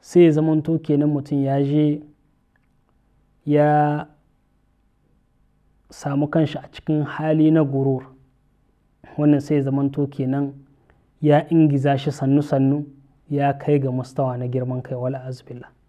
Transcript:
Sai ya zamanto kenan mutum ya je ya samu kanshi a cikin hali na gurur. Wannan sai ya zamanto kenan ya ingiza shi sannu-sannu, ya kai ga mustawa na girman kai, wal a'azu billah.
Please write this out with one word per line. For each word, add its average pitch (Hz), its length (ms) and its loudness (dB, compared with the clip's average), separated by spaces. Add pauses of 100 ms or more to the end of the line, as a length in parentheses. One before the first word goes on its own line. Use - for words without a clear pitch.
Sai - 240 4
ya 165 60 8
zamanto 156 520 0
kenan 147 320 0
mutum 139 300 -2
ya 139 180 0
je 147 400 0 (1400)
ya 147 600 2 (1800)
samu 143 380 -4
kanshi 151 300 -2
a - 140 -18
cikin 151 300 -4
hali 156 480 0
na 160 140 4
gurur. 135 420 -2 (1120)
Wannan 147 220 2
sai 147 160 -2
ya 143 60 0
zamanto 139 440 -2
kenan 139 460 -4 (680)
ya 151 300 2
ingiza 143 480 4
shi 139 140 -4
sannu-sannu, 139 720 0 (460)
ya 139 220 0
kai 143 260 0
ga 135 140 -2
mustawa 127 460 -4
na 127 100 -6
girman 127 340 -4
kai, - 120 -10
wal 127 200 -4
a'azu 131 300 -12
billah. 123 260 -18 (180)